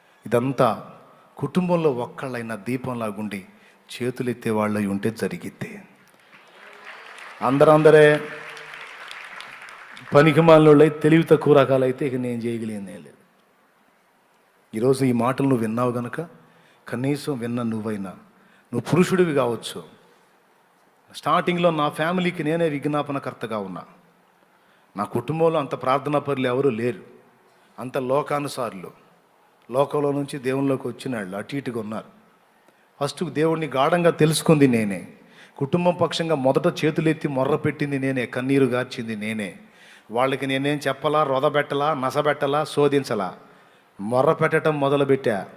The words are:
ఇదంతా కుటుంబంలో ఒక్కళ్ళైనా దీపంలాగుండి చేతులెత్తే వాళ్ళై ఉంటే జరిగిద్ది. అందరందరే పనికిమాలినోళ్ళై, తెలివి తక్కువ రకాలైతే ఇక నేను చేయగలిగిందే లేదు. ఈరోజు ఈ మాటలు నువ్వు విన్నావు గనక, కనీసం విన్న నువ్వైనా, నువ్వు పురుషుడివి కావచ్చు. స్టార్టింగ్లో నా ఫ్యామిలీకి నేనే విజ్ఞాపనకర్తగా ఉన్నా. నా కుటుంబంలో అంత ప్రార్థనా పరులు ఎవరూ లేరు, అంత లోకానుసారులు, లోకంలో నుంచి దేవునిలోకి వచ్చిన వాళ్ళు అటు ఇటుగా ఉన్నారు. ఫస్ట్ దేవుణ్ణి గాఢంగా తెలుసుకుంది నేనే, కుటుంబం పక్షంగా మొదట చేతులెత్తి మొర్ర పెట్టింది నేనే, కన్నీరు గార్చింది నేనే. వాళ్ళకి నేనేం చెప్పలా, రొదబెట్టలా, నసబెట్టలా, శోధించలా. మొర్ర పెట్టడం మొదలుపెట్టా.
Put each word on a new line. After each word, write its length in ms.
ఇదంతా 640
కుటుంబంలో 560
ఒక్కళ్ళైనా 640
దీపంలాగుండి 920
చేతులెత్తే 480
వాళ్ళై 360
ఉంటే 240
జరిగిద్ది. 720
అందరందరే 840
పనికిమాలినోళ్ళై, 720
తెలివి 340
తక్కువ 380
రకాలైతే 460
ఇక 80
నేను 280
చేయగలిగిందే 500
లేదు. 240
ఈరోజు 300
ఈ 80
మాటలు 360
నువ్వు 180
విన్నావు 240
గనక, 300
కనీసం 500
విన్న 240
నువ్వైనా, 480
నువ్వు 180
పురుషుడివి 420
కావచ్చు. 500
స్టార్టింగ్లో 540
నా 180
ఫ్యామిలీకి 560
నేనే 240
విజ్ఞాపనకర్తగా 880
ఉన్నా. 260
నా 80
కుటుంబంలో 540
అంత 240
ప్రార్థనా 360
పరులు 280
ఎవరూ 240
లేరు, 300
అంత 200
లోకానుసారులు, 920
లోకంలో 420
నుంచి 260
దేవునిలోకి 500
వచ్చిన 280
వాళ్ళు 200
అటు 200
ఇటుగా 240
ఉన్నారు. 260
ఫస్ట్ 240
దేవుణ్ణి 420
గాఢంగా 440
తెలుసుకుంది 580
నేనే, 440
కుటుంబం 360
పక్షంగా 400
మొదట 500
చేతులెత్తి 440
మొర్ర 280
పెట్టింది 420
నేనే, 280
కన్నీరు 380
గార్చింది 520
నేనే. 400
వాళ్ళకి 360
నేనేం 420
చెప్పలా, 340
రొదబెట్టలా, 720
నసబెట్టలా, 680
శోధించలా. 760
మొర్ర 320
పెట్టడం 480
మొదలుపెట్టా. 640